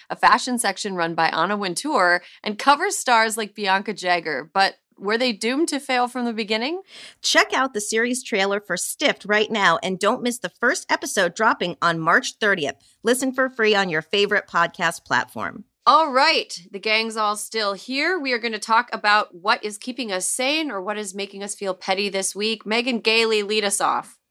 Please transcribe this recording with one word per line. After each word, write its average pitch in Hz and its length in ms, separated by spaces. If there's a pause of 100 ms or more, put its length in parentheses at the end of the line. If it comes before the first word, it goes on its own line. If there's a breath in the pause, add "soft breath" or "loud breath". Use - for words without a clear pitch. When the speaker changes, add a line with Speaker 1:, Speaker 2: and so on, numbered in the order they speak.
Speaker 1:
a 196 60
fashion 214 420
section 196 380
run 170 180
by 165 140
Anna 180 300
Wintour, 185 640 (200 loud breath)
and 208 160
cover 294 320
stars 226 460
like 220 200
Bianca 196 380
Jagger. 165 600
But 196 220 (220)
were 208 200
they 247 160
doomed 262 360
to 277 120
fail 247 260
from 247 160
the 240 80
beginning? 226 520 (380 loud breath)
Speaker 2:
Check 415 320
out 269 200
the 208 80
series 240 420
trailer 202 380
for 180 160
Stiffed - 480
right 208 260
now 190 320
and 185 160
don't 208 240
miss 240 160
the - 80
first - 420
episode 208 460
dropping 220 460
on 170 180
March 180 400
thirtieth. 190 360 (280 soft breath)
Listen 254 300
for 262 160
free 214 260
on 196 140
your 156 140
favorite 202 440
podcast 170 560
platform. 117 640 (200)
Speaker 1:
All 294 260
right, 269 500 (100)
the 196 60
gang's 220 400
all 208 180
still 208 380
here. 285 460
We 269 140
are 240 40
gonna 226 220
talk 226 340
about 208 400
what 196 320
is 208 140
keeping 240 320
us 185 180
sane 294 400
or 202 140
what 208 160
is 196 160
making 202 260
us 202 140
feel 190 180
petty 196 360
this 190 260
week. 214 280
Megan 233 360
Gailey, 220 420
lead 208 240
us 196 160
off. 131 380 (120)